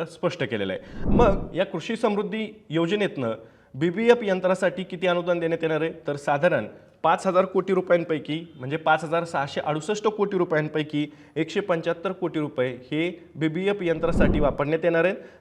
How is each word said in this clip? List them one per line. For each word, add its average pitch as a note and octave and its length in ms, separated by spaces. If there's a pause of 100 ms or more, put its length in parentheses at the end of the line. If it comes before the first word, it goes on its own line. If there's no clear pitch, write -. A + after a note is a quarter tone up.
स्पष्ट - 340
केलेलं G2+ 300
आहे. - 340
मग - 480
या F3+ 100
कृषी F#3+ 300
समृद्धी G#3 520 (220)
योजनेतनं E3 640 (420)
बीबीएफ A3 480
यंत्रासाठी F#3 600
किती F3+ 240
अनुदान F3 320
देण्यात E3 240
येणार D#3+ 180
आहे, D#3+ 100 (160)
तर D3 80
साधारण C#3+ 520 (360)
पाच E3+ 240
हजार F3+ 180
कोटी F#3 280
रुपयांपैकी, E3+ 680 (160)
म्हणजे C#3 220
पाच D#3+ 260
हजार E3 200
सहाशे C#3+ 380
अडुसष्ट D#3+ 460
कोटी G3+ 300
रुपयांपैकी D3+ 680 (300)
एकशे D#3 240
पंच्याहत्तर E3+ 520
कोटी D#3+ 280
रुपये C3 300 (140)
हे D#3+ 260 (260)
बीबीएफ F3+ 460
यंत्रासाठी E3 580
वापरण्यात D3 440
येणार E3 220
आहे, F#3+ 80 (280)